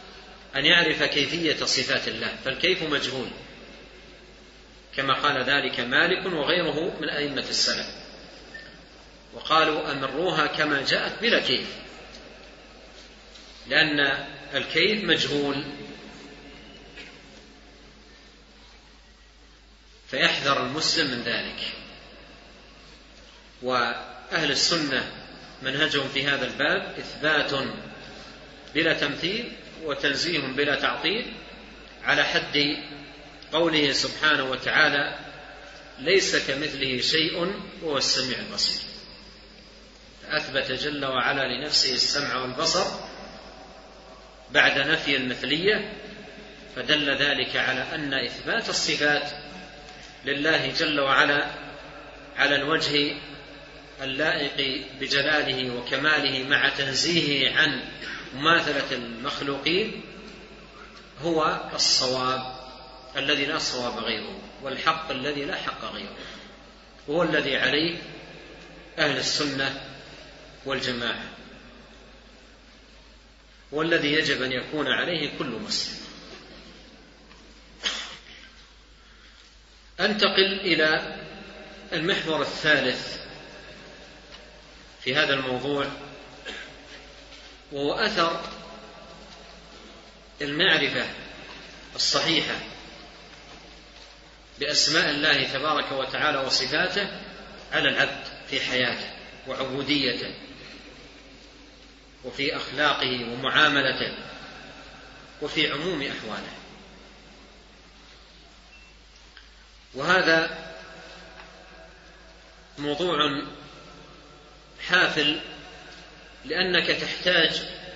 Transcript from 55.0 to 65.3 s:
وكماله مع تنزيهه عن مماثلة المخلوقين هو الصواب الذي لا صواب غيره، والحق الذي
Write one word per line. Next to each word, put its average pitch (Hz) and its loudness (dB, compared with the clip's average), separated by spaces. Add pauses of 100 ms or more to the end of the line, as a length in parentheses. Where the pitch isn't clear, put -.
وكماله 135 2
مع 135 6
تنزيهه 139 2
عن 139 4 (540)
مماثلة 147 4
المخلوقين 139 0 (1200)
هو 165 2
الصواب 127 2 (600)
الذي 139 0
لا 156 0
صواب 123 -2
غيره، 104 -4 (200)
والحق 143 0
الذي 143 -4